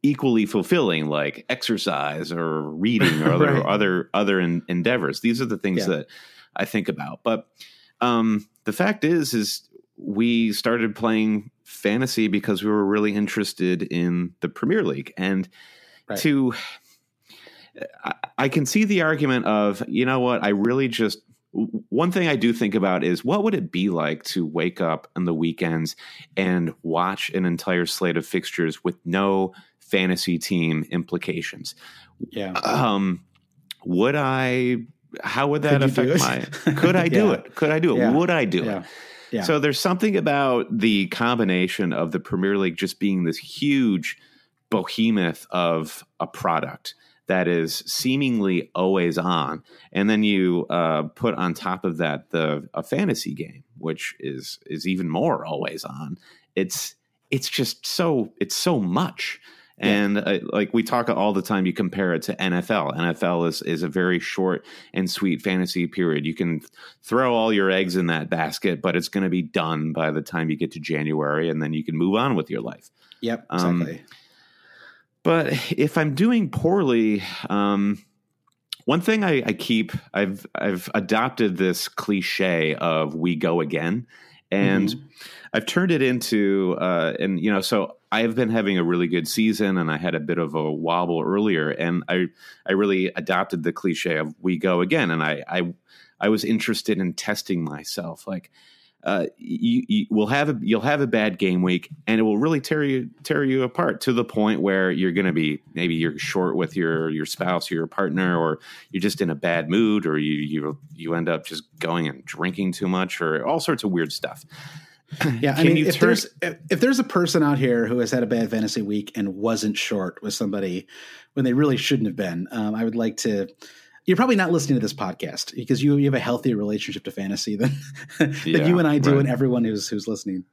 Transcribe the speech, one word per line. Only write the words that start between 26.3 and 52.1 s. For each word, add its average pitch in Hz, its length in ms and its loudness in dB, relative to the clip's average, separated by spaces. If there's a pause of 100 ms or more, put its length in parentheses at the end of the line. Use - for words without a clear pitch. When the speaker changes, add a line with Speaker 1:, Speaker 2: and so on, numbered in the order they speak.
Speaker 1:
and 90 460 0
watch 87 480 -2
an 92 140 -2
entire 87 420 0
slate 87 300 -2
of 80 80 -2
fixtures - 600 -4
with 90 200 -2
no 95 480 0 (280)
fantasy 92 580 0
team 80 520 0
implications? 87 840 -6 (560)
Speaker 2:
Yeah. 98 220 -6
Speaker 1:
Um, 101 720 0 (600)
would 107 320 2
I, 127 600 2 (460)
how 135 260 0
would 147 140 0
that 143 180 4
Speaker 2:
Could 135 160 2
you 127 80 4
do 131 80 2
Speaker 1:
affect - 360 0 (180)
Speaker 2:
it? - 0 -
Speaker 1:
my, 156 80 2
could 170 220 4
I 170 120 4
do 165 80 2
Speaker 2:
<laughs> 214 120 6
Yeah. 147 40 4
Speaker 1:
it? - 220 -4
Could 151 160 2
I 156 80 2
do 160 180 4
it? - 20 2
Speaker 2:
Yeah. 120 140 4
Speaker 1:
Would 165 180 4
I 156 140 4
do 90 200 0
Speaker 2:
Yeah. 101 160 -4
Speaker 1:
it? 90 60 -14 (460)
Speaker 2:
Yeah. 110 100 -2
Speaker 1:
So 151 160 2
there's 139 220 2
something 190 360 2
about 139 500 2 (100)
the 101 320 4
combination 95 840 2
of 82 200 -2
the 95 80 -2
Premier 98 360 0
League 92 200 0
just - 240 -4
being 95 240 0
this 80 120 0
huge 127 800 0 (540)
behemoth 98 800 0
of 82 540 -2 (160)
a 82 60 -4
product - 680 -4 (320)
that 92 220 2
is 82 380 0
seemingly 120 880 0
always 87 440 2
on. 80 440 -2 (300)
And 98 160 2
then 107 140 2
you, 92 480 2
uh, 80 340 0
put 107 300 -2
on 85 200 -2
top 92 300 -6
of 87 120 -2
that 76 340 -4